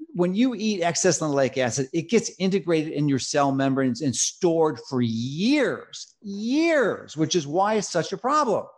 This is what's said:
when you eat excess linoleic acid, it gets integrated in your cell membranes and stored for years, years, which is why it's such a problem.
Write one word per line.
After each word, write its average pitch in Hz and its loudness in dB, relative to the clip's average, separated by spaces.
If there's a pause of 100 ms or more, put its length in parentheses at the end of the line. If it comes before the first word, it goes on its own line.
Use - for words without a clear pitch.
(140)
when 180 0
you 240 2
eat 202 -2
excess 170 2
linoleic 139 0
acid, 131 0
it 165 -4
gets - 2
integrated 170 0
in 143 0
your 135 2
cell 143 0
membranes 135 0
and 135 -2
stored 165 0 (100)
for 127 0
years, 139 -2
years, 226 0
which 156 0
is 156 0
why 190 0
it's 214 -2
such 165 -2
a 180 -6
problem. 254 0 (120)